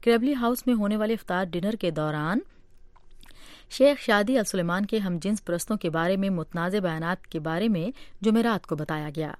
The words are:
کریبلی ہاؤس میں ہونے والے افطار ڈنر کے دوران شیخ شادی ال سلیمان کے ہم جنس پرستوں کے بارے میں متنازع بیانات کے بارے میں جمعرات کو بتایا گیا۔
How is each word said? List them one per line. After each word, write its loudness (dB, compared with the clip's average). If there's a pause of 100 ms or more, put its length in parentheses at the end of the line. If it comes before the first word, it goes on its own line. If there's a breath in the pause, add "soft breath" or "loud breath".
کریبلی 4
ہاؤس 0
میں 4
ہونے 2
والے 0
افطار -2
ڈنر -2
کے 0
دوران 0 (1300 loud breath)
شیخ 6
شادی 2
ال 2
سلیمان -2
کے -2
ہم -2
جنس -2
پرستوں -2
کے -2
بارے 0
میں 0
متنازع -2
بیانات -4
کے -6
بارے -2
میں 0 (300 loud breath)
جمعرات 2
کو -2
بتایا -4
گیا۔ -4